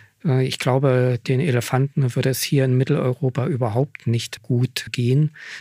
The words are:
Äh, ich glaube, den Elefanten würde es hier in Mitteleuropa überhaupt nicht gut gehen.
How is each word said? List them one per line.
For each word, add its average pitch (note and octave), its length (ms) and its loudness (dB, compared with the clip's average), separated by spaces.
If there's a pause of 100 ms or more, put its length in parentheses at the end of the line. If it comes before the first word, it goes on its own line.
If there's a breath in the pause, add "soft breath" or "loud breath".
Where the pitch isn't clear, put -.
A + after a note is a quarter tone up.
(240 loud breath)
Äh, C3 220 2
ich C#3 120 -6
glaube, B2+ 720 2
den B2+ 120 2
Elefanten C3 760 0
würde C3 140 0
es B2+ 120 -4
hier C#3 220 2
in B2+ 120 2
Mitteleuropa C3 720 0
überhaupt B2+ 600 -2
nicht A#2 360 -4
gut - 480 -2
gehen. C3 400 2 (300 loud breath)